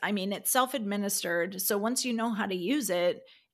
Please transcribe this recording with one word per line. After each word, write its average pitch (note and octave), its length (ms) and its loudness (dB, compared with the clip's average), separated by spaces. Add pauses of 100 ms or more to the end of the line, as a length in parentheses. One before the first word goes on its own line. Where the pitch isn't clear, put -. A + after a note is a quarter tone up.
I F3+ 100 0
mean, G3+ 200 0
it's - 180 -4
self-administered, G3+ 1120 0
so G#3 180 0
once A#3 260 0
you B3 80 0
know A3+ 200 0
how G#3 140 0
to F#3+ 80 -2
use F#3+ 360 0
it, F3 320 2 (320)